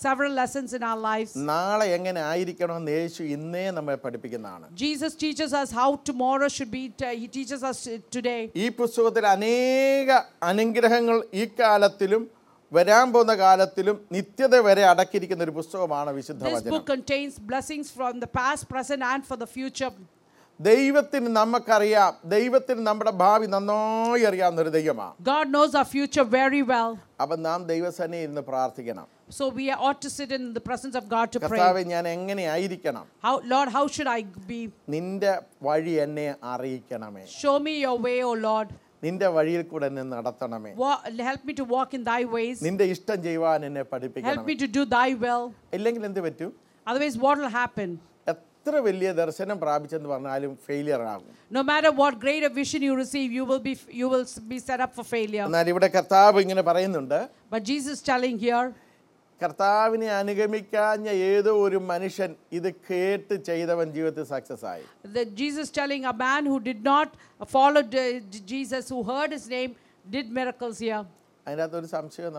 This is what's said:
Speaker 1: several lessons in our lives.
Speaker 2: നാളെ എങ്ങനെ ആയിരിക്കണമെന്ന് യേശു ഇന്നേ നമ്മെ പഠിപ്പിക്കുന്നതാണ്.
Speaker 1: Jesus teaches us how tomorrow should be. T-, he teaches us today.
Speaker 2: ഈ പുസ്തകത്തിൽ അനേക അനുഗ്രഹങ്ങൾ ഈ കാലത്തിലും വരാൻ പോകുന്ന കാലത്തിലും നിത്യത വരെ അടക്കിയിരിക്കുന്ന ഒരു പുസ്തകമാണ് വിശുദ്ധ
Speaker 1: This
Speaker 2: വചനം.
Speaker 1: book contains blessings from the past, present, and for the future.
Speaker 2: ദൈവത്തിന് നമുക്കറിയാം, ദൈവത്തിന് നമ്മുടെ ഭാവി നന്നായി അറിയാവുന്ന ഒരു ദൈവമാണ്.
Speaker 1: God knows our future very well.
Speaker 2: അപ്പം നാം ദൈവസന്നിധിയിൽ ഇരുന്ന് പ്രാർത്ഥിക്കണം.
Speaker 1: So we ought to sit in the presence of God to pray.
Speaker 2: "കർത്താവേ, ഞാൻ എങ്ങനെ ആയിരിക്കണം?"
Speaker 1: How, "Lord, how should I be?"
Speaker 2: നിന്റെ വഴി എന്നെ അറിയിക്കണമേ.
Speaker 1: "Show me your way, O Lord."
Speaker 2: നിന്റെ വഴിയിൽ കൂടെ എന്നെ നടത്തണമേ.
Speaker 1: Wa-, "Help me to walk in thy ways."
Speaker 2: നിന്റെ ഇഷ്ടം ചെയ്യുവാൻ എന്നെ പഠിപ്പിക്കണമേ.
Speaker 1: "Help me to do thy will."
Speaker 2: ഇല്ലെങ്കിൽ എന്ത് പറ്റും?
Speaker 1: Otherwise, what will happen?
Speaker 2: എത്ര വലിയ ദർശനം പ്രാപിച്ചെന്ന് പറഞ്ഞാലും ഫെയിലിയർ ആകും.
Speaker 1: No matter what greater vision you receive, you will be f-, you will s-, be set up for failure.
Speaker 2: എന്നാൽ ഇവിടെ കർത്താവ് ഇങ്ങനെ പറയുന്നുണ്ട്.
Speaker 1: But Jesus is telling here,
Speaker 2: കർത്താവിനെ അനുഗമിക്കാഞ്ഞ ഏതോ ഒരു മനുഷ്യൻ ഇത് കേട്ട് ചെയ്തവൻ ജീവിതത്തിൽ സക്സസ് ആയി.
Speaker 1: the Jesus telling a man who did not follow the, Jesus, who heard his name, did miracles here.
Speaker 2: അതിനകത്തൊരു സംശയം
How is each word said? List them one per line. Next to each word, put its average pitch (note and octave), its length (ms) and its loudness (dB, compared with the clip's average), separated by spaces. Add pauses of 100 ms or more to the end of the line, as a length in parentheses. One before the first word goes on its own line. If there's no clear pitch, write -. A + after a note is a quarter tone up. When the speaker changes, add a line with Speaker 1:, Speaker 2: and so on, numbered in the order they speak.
Speaker 1:
several C#4 240 0 (100)
lessons B3+ 360 -4
in A#3 140 -8
our A3 180 -6
lives. A3 240 -4 (180)
Speaker 2:
നാളെ G3 360 0 (100)
എങ്ങനെ F3+ 240 -4 (100)
ആയിരിക്കണമെന്ന് E3+ 720 -4
യേശു E3 200 -6 (140)
ഇന്നേ E3+ 300 -6 (140)
നമ്മെ C#3+ 260 -4
പഠിപ്പിക്കുന്നതാണ്. A2 600 -10 (200)
Speaker 1:
Jesus D4+ 280 -4 (120)
teaches D4+ 260 -4 (100)
us C4 100 -6 (100)
how C4+ 80 4 (200)
tomorrow C4+ 460 0
should B3 220 -8
be. C4 60 -8 (180)
T-, B3 220 -4
he A#3+ 40 -12 (100)
teaches C4 240 -8 (100)
us B3+ 80 -8 (360)
today. A#3+ 260 -2 (220)
Speaker 2:
ഈ A#3+ 40 0 (120)
പുസ്തകത്തിൽ A3+ 460 2 (100)
അനേക C4 760 2 (420)
അനുഗ്രഹങ്ങൾ A3+ 680 4 (220)
ഈ A#3 40 0 (140)
കാലത്തിലും G#3 640 4 (540)
വരാൻ G#3+ 360 8
പോകുന്ന A3+ 200 6 (100)
കാലത്തിലും F#3+ 540 4 (180)
നിത്യത B3 400 2 (120)
വരെ G3 240 8
അടക്കിയിരിക്കുന്ന F3+ 560 2
ഒരു D#3 120 -4
പുസ്തകമാണ് D#3 600 -4
വിശുദ്ധ - 260 -10
Speaker 1:
This - 120 0
Speaker 2:
വചനം. A2+ 180 -4
Speaker 1:
book D#4 200 -4
contains C#4 400 -4 (160)
blessings D4 460 -6
from B3 160 -4 (100)
the A#3 160 -10
past, C#4+ 240 0 (120)
present, C4 280 -4 (100)
and C4+ 160 -4
for B3+ 140 -8
the A3+ 140 -10
future. C4 360 -6 (760)
Speaker 2:
ദൈവത്തിന് C#4 680 4
നമുക്കറിയാം, G#3+ 720 4 (220)
ദൈവത്തിന് B3 540 2
നമ്മുടെ G#3+ 240 0 (100)
ഭാവി G#3+ 320 6
നന്നായി A3 760 0
അറിയാവുന്ന F3+ 360 2
ഒരു D#3 100 -4
ദൈവമാണ്. C3 400 0 (160)
Speaker 1:
God D4+ 220 2
knows D4 260 4
our C4 160 0
future C#4 300 2 (140)
very C4+ 220 2 (100)
well. A3+ 200 0 (320)
Speaker 2:
അപ്പം D#3+ 240 -2
നാം E3+ 120 0 (120)
ദൈവസന്നിധിയിൽ E3+ 560 -4
ഇരുന്ന് C#3+ 220 -8
പ്രാർത്ഥിക്കണം. B2 580 -4 (300)
Speaker 1:
So C#4 80 -4 (120)
we C4+ 80 -6 (200)
ought C#4 200 0
to C4+ 120 -10
sit C4+ 200 -8
in B3+ 60 -8 (140)
the A3+ 100 -12
presence B3 320 -8
of G#3 140 -10
God A3+ 200 0
to A#3+ 60 -2
pray. G#3+ 200 -2
Speaker 2:
"കർത്താവേ, F#3 220 4 (120)
ഞാൻ E3+ 220 -2
എങ്ങനെ F#3+ 280 -4 (100)
ആയിരിക്കണം?" D#3+ 520 -4 (200)
Speaker 1:
How, B3 80 2 (200)
"Lord, C4+ 220 2
how C#4+ 80 2 (120)
should C#4 220 -4
I A3+ 40 -4 (300)
be?" A#3 100 -10 (340)
Speaker 2:
നിന്റെ F#3+ 380 0 (340)
വഴി D#3+ 280 0 (100)
എന്നെ D3 220 -4 (260)
അറിയിക്കണമേ. A2+ 720 -10 (160)
Speaker 1:
"Show C#4+ 140 2 (120)
me D#4 60 -4 (120)
your B3+ 200 0
way, B3 120 0 (120)
O A#3 40 0 (140)
Lord." G#3+ 220 0 (360)
Speaker 2:
നിന്റെ F#3 220 0 (100)
വഴിയിൽ E3 340 2
കൂടെ D3+ 200 -4
എന്നെ C3 120 -8 (120)
നടത്തണമേ. A#2 580 -8 (100)
Speaker 1:
Wa-, C#4 180 0 (280)
"Help C4+ 200 -6
me D4+ 120 -8
to B3 140 -8
walk C4 220 -2
in A#3+ 140 -8
thy B3 100 0 (160)
ways." A#3 200 -4 (100)
Speaker 2:
നിന്റെ G3 260 2
ഇഷ്ടം F#3+ 240 -4 (100)
ചെയ്യുവാൻ D#3+ 320 2 (100)
എന്നെ C#3 240 -6
പഠിപ്പിക്കണമേ. C3+ 400 -6
Speaker 1:
"Help A#3 180 -6
me C4+ 120 -4
to B3+ 60 -2 (100)
do C#4+ 60 0 (120)
thy B3 120 4 (160)
will." A#3+ 200 -2 (320)
Speaker 2:
ഇല്ലെങ്കിൽ A3 340 -2
എന്ത് F#3 160 -6
പറ്റും? E3 240 -10 (380)
Speaker 1:
Otherwise, C4+ 360 -2
what C#4+ 160 4
will A#3 200 -4
happen? G#3 300 -4 (760)
Speaker 2:
എത്ര D4 200 0
വലിയ F#3+ 240 0 (120)
ദർശനം F#3+ 420 -4
പ്രാപിച്ചെന്ന് D3+ 480 -2
പറഞ്ഞാലും C3+ 400 -4 (160)
ഫെയിലിയർ C#3+ 340 -2 (120)
ആകും. F#2 180 -14 (260)
Speaker 1:
No C4+ 120 0
matter D#4 200 2 (120)
what C#4+ 120 4 (120)
greater D4 240 0 (100)
vision C#4+ 280 -2
you C4+ 140 2
receive, C4+ 360 -4
you C4 120 -2
will C4 160 0
be C4+ 140 -4
f-, - 100 -20 (100)
you B3 120 0
will B3+ 180 2
s-, - 100 -16 (120)
be B3+ 160 -8
set B3+ 180 -2
up B3 120 -6
for A#3+ 80 -10 (100)
failure. G#3 340 -4
Speaker 2:
എന്നാൽ E3+ 220 2
ഇവിടെ F3+ 240 4
കർത്താവ് G3 500 8
ഇങ്ങനെ F#3 240 4
പറയുന്നുണ്ട്. E3+ 500 2 (340)
Speaker 1:
But A3 180 -2
Jesus C#4+ 260 -4
is - 140 -14
telling B3 340 0
here, A#3+ 200 2 (800)
Speaker 2:
കർത്താവിനെ G#3+ 640 2 (100)
അനുഗമിക്കാഞ്ഞ G#3+ 880 0 (240)
ഏതോ G3+ 200 4 (140)
ഒരു G3 140 2 (120)
മനുഷ്യൻ F#3 400 -4 (260)
ഇത് F3 120 -4 (180)
കേട്ട് G3 480 -2 (140)
ചെയ്തവൻ E3+ 380 0 (100)
ജീവിതത്തിൽ D#3 360 -4
സക്സസ് B2+ 400 -8
ആയി. D#2 120 -14 (320)
Speaker 1:
the A#3+ 80 -2 (160)
Jesus D4 260 -6 (120)
telling C#4 340 -4
a - 20 -14 (100)
man C#4 160 0 (100)
who C4+ 80 0 (100)
did G#3+ 120 -6 (100)
not D4+ 180 4 (460)
follow C#4+ 280 6 (140)
the, B3+ 80 0 (480)
Jesus, B3+ 400 -6
who B3 80 -4 (100)
heard C#4+ 260 -2
his G#3+ 100 -14 (100)
name, B3+ 160 -6 (420)
did A#3 240 -6
miracles B3 460 -6
here. G#3+ 180 -4 (440)
Speaker 2:
അതിനകത്തൊരു D#3+ 500 -6
സംശയം D#3 420 -10